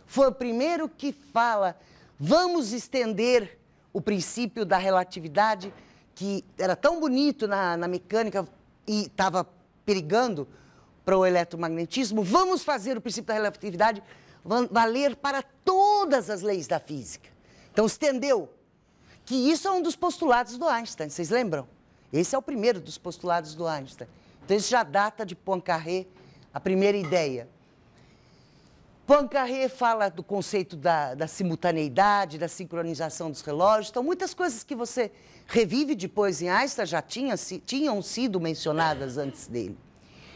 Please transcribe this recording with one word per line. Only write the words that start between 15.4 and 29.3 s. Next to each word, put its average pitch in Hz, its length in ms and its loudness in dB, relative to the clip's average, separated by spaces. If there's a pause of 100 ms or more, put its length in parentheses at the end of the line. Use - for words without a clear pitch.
todas 370 880 2
as 196 120 -4
leis 185 260 -2
da 165 120 0
física." - 500 -12 (420)
Então, 220 140 2
estendeu. 262 680 0 (720)
Que 247 100 -4
isso 294 340 2
é - 20 2
um 370 100 2
dos 320 140 0
postulados 247 640 0
do 320 100 -2
Einstein, 156 420 -4
vocês 156 200 -6
lembram? 180 360 0 (460)
Esse 170 240 0
é - 20 2
o 269 40 -2
primeiro 226 400 0
dos 156 160 -16
postulados 170 580 -4
do 165 100 -6
Einstein. 139 420 -8 (360)
Então, 202 140 2
isso 202 120 -2
já 240 140 2
data 202 420 -2
de 180 80 -10
Poincaré, 180 720 -4 (480)
a 139 60 -6
primeira 196 380 4
ideia. 147 500 -2 (1600)
Poincaré 269 640 4